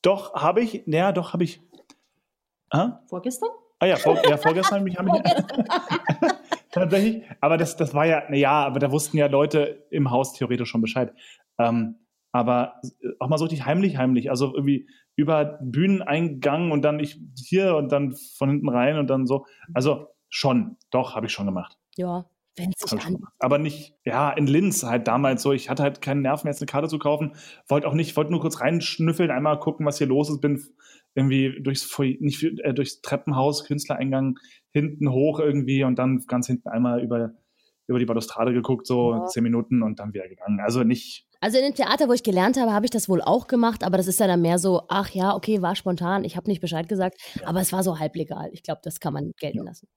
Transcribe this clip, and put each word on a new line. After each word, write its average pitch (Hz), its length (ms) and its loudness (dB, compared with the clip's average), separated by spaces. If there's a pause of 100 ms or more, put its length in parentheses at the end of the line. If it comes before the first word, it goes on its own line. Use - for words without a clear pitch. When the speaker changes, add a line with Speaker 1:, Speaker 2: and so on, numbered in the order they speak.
Speaker 1:
Doch, 196 320 0
hab 160 240 2
ich. 226 280 -2
Ja, 170 260 2
doch, 170 220 -4
hab 175 80 -2
ich. - 200 -4 (1080)
Ah? 214 380 0
Speaker 2:
Vorgestern? 247 420 -6 (300)
Speaker 1:
Ah 175 60 4
ja, 185 100 6
vor-, - 320 2
ja, - 100 6
vorgestern 190 440 2
hab 196 60 0
ich 180 60 -4
mich, - 40 -8
hab 185 80 -2
ich 175 60 2
Speaker 3:
Vorgestern. - 1300 0 (180)
Speaker 1:
<laughs> - 160 -20
Tatsächlich. 196 520 2 (180)
Aber 156 160 4
das, 160 200 -2
das 143 160 -2
war 147 120 4
ja, 160 240 2
na 143 60 -2
ja, 143 300 4
aber 135 140 -2
da 139 120 2
wussten 151 260 0
ja 147 100 6
Leute 147 640 2
im 135 200 2
Haus 131 220 0
theoretisch 120 360 -2
schon 113 120 -2
Bescheid. 113 320 -2 (460)
Ähm, 117 360 0 (380)
aber, 123 480 0 (200)
äh, 123 80 -8 (100)
auch 127 100 -4
mal 156 80 2
so 156 80 -2
richtig 160 200 -6
heimlich, 165 320 0
heimlich. 127 320 2
Also 131 240 -2
irgendwie 139 340 0 (280)
über 151 460 0
Bühneneingang 160 1080 0
und 147 100 0
dann 147 180 0
ich 147 200 -8 (180)
hier 180 380 0
und 139 160 0
dann 143 240 0 (220)
von 139 120 0
hinten 143 200 0
rein 127 280 2
und 143 100 0
dann 131 200 0
so. 139 180 -2 (280)
Also 143 340 0 (220)
schon, 123 480 0 (140)
doch, 127 240 -2
hab 107 80 -4
ich - 80 -4
schon 101 140 -6
gemacht. 92 320 -6 (180)
Speaker 3:
Ja, 180 300 -6 (300)
wenn's 185 240 -6
sich - 120 -8
Speaker 1:
Hab 214 60 -4
ich - 60 -6
schon 175 100 -4
Speaker 3:
an- - 60 -6
Speaker 1:
gemacht. - 200 -18
Aber 135 200 2
nicht, - 440 -6
ja, 131 280 0
in 147 160 0
Linz 165 360 2
halt 117 240 0
damals 127 360 2
so. 139 100 4
Ich 131 160 -4
hatte 143 140 0
halt 143 180 -2
keinen 139 220 -2
Nerv 139 200 0
mehr, 147 80 -2
jetzt 143 100 -6
eine 143 60 -8
Karte 147 220 -2
zu 156 100 -4
kaufen. 151 360 -2 (320)
Wollte 143 200 2
auch 131 60 -2
nicht, 156 240 0
wollte 151 140 0
nur 165 100 0
kurz 165 180 -4
reinschnüffeln, 165 720 0
einmal 147 280 0
gucken, 151 260 -4
was 143 140 0
hier 143 80 2
los 147 220 2
ist. 143 120 -4
Bin 147 220 0 (520)
irgendwie 135 480 2
durchs 135 200 -2
Foyer, 135 360 -2
nicht, 147 240 -2
äh, 156 320 -2
durchs 139 260 -4
Treppenhaus, 143 640 0
Künstlereingang, 135 720 -2 (340)
hinten 147 400 0
hoch 147 280 2
irgendwie 139 440 2
und 127 140 2
dann 127 300 0
ganz 123 180 -2
hinten 123 240 -4
einmal 120 340 0
über, 117 280 -2 (560)
über 123 100 0
die 120 80 2
Balustrade 113 480 -2
geguckt, 123 320 0
so 120 280 2
Speaker 3:
Ja. 110 120 -2
Speaker 1:
zehn - 160 -2
Minuten 117 400 2
und 110 180 -2
dann 104 140 -10
wieder 92 140 -10
gegangen. 98 320 -4
Also 113 240 0
nicht - 420 0 (160)
Speaker 3:
Also 220 160 2
in 262 80 4
dem 285 100 0
Theater, 277 320 2
wo 240 60 4
ich 226 100 2
gelernt 196 340 4
habe, 233 160 2
hab 208 100 2
ich 233 80 0
das - 180 -4
wohl 180 140 2
auch 233 240 2
gemacht, 233 360 2
aber 185 140 2
das 185 100 2
ist 185 120 -2
ja 208 80 4
dann 175 160 4
mehr 170 160 4
so, 180 300 2
ach 196 200 -2
ja, 190 260 0
okay, 208 280 -2
war 180 120 0
spontan, 180 480 -2
ich 165 140 -6
hab 170 100 -8
nicht 196 140 -2
Bescheid 165 260 -4
gesagt, 185 320 -2 (220)
Speaker 1:
Ja. - 60 -12
Speaker 3:
aber 180 140 0
es 180 120 -2
war 190 80 0
so 185 160 0
halblegal. 156 560 -6
Ich - 80 -20
glaub, - 220 -8
das - 160 -10
kann 147 140 -6
man 143 260 -6
gelten - 200 -6
Speaker 1:
Ja. - 40 -8
Speaker 3:
lassen. 175 340 -16